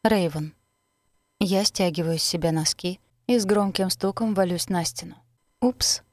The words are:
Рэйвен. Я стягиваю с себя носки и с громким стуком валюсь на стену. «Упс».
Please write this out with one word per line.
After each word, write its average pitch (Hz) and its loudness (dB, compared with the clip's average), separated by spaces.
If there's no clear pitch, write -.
Рэйвен. 160 2
Я 196 2
стягиваю 165 0
с - -4
себя 165 0
носки 160 -2
и 240 2
с 202 0
громким 196 0
стуком 202 -2
валюсь 180 0
на 175 0
стену. - -8
«Упс». - 0